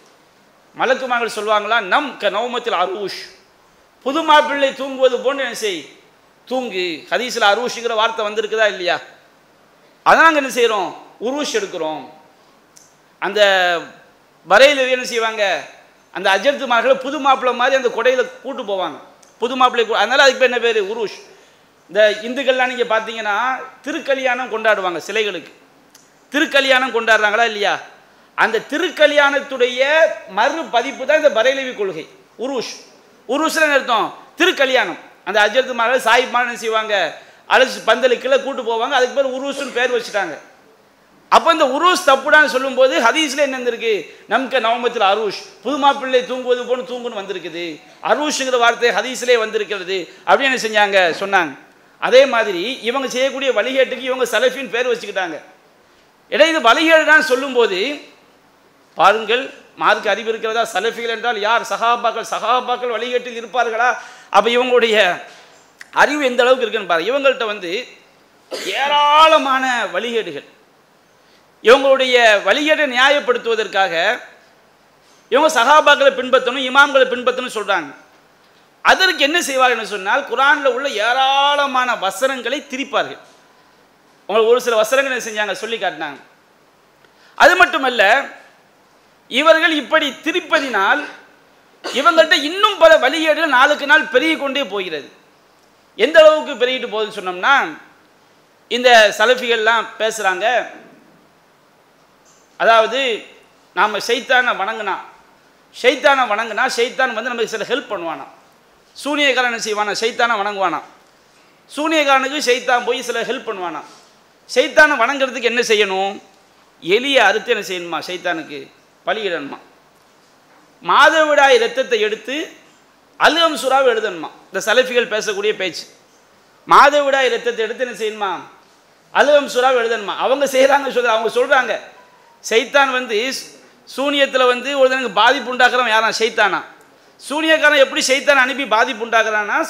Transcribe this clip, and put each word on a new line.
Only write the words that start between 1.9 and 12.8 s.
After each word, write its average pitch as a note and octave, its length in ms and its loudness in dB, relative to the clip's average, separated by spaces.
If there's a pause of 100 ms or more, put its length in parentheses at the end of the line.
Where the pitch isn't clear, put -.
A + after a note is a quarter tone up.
க G3+ 120 -2
நௌமத்தில் A#3 440 -4
அரூஷ், F#3 640 -6 (680)
புது C#4 180 -4
மாப்பிள்ளை C#4+ 540 2
தூங்குவது C4 440 -2
போன்று C4+ 240 -4
என்ன A#3 120 -8
செய், F#3 340 -8 (560)
தூங்கு." F#3 640 -6
ஹதீஸ்ல A3 320 -4
அரூஷ்ங்கிற A#3 520 0
வார்த்தை A3+ 320 -2
வந்திருக்குதா G#3+ 420 0
இல்லையா? F3 320 -4 (1040)
அதை G#3 180 6
நாங்க D#4 200 4
என்ன C4 120 -4
செய்றோம்? G#3+ 420 -2 (260)
உருஷ் C4 340 -4
எடுக்கிறோம். D#3+ 540 -8 (1080)